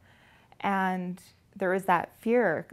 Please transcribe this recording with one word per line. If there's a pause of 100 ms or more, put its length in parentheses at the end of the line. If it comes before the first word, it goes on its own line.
(600)
And (340)
there
was
that
fear